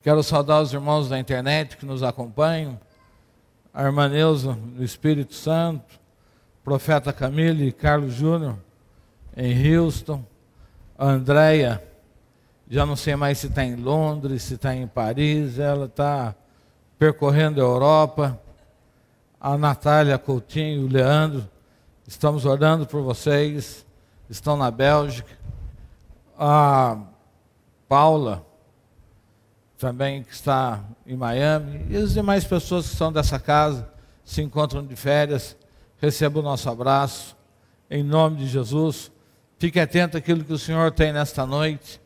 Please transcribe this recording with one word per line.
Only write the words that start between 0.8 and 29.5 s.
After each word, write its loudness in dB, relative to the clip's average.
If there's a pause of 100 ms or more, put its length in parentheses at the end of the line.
da -4
internet -2
que -16
nos -6
acompanham, -2 (960)
a -4
irmã 2
Neuza, 2
do -8
Espírito -2
Santo, -4 (640)
profeta 0
Camille, 0
Carlos 0
Júnior, -2 (760)
em 2
Houston, -2 (760)
a -2
Andréia, 4 (880)
já 0
não -4
sei -2
mais 0
se -8
tá -2
em -4
Londres, -2
se -8
tá -4
em -8
Paris, -2
ela -2
tá -4 (640)
percorrendo 2
a 4
Europa, 2 (1000)
a -2
Natália 2
Coutinho, -4
o -4
Leandro, 2 (560)
estamos -2
orando 2
por -6
vocês, -2 (440)
estão -4
na 0
Bélgica, 0 (1040)
a 4 (880)
Paula, 4 (1300)